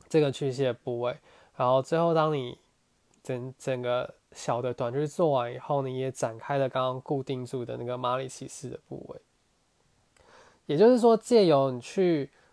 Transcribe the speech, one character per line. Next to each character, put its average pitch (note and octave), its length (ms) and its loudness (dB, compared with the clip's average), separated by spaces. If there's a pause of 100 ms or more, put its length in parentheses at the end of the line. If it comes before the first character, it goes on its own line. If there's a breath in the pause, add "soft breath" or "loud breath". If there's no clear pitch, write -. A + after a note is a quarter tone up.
这 D#3 140 4
个 C#3 100 2
屈 C3+ 200 -4
膝 C3+ 120 -2
的 B2 100 0
部 A#2+ 280 -6
位， B2 160 -4 (380 soft breath)
然 B2+ 140 0
后 C3 120 4
最 D#3+ 180 -2
后 E3+ 140 2
当 D#3 200 2
你 B2+ 240 -6 (640)
整， B2+ 380 -8
整 B2+ 220 -4
个 B2 340 -2 (160)
小 B2 300 -4
的 B2 120 -2
短 A#2+ 180 -4
句 C#3+ 140 -2
做 D#3 260 0
完 B2 220 -2
以 B2+ 60 -12
后， C#3+ 220 -2
你 C3 180 -4
也 C3 100 -2
展 A#2 280 -6
开 C#3+ 200 -4
了 C3+ 120 0
刚 C3 160 -2
刚 B2+ 160 -4
固 C#3 200 -4
定 B2+ 240 -6
住 B2 200 -8
的 A#2+ 100 -8
那 B2 80 -8
个 B2 140 -6
马 B2+ 200 -2
里 C3+ 100 -6
奇 C3 200 -14
式 - 220 -14
的 - 180 -12
部 - 220 -14
位。 - 100 -16 (1500 soft breath)
也 D3 100 -2
就 G#3 140 8
是 B3+ 100 6
说， A3+ 160 6
借 A3 300 4
由 C3+ 260 4
你 B2 80 -6
去 E3 500 0 (240 soft breath)